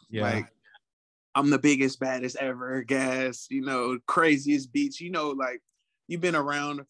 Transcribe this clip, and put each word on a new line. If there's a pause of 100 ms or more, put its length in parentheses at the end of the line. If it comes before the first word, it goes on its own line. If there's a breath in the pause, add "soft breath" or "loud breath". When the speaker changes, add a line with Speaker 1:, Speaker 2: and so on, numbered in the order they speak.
(100)
Speaker 1:
Yeah.
Speaker 2:
Like, (880 soft breath)
"I'm
the
biggest,
baddest
ever,"
gas,
you
know,
craziest
beats.
You
know,
like, (480)
you've
been
around